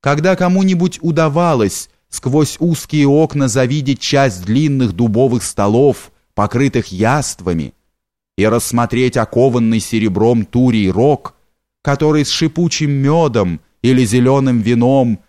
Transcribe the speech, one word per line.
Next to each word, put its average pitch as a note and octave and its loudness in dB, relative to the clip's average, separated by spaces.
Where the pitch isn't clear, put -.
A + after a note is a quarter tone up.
Когда D3+ 0
кому-нибудь F3+ 0
удавалось D#3 0
сквозь C#3 -2
узкие D3+ 0
окна D3 2
завидеть C3 -2
часть B2 0
длинных C3 0
дубовых A#2 0
столов, A2+ 0
покрытых A#2+ -2
яствами, F#2 -4
и G#2 2
рассмотреть A#2 -2
окованный A#2 0
серебром A2 0
турий A#2+ 0
рог, B2 0
который D3+ 0
с - -8
шипучим D#3+ -2
медом C3+ 0
или B2+ 2
зеленым B2 2
вином A#2+ 0